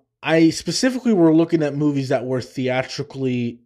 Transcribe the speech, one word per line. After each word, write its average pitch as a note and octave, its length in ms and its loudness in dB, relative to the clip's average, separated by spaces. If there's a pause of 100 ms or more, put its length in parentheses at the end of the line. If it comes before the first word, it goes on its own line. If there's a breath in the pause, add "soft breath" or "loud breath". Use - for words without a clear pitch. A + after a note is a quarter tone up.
(220)
I E3 280 4
specifically A#3 640 -2
were E3 200 4
looking E3 300 2
at C#3+ 120 -4
movies C#3+ 340 -2
that B2+ 160 -2
were B2+ 160 -4
theatrically, B2+ 1200 -4